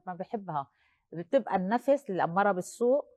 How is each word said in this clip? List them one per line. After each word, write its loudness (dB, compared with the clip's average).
ما -10
بيحبها. -6
بتبقى 0
النفس 0
الأمارة 2
بالسوء 0